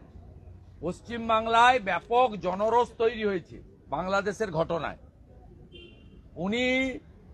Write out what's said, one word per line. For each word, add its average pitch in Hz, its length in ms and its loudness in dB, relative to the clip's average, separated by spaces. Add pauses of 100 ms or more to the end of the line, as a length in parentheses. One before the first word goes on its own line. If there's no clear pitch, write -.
(800)
পশ্চিমবাংলায় 226 960 2
ব্যাপক 214 640 0
জনরোষ 220 560 2
তৈরি 226 280 0
হয়েছে 185 360 -4 (260)
বাংলাদেশের 185 640 -2
ঘটনায়। 156 460 -2 (1400)
উনি 254 640 -2 (340)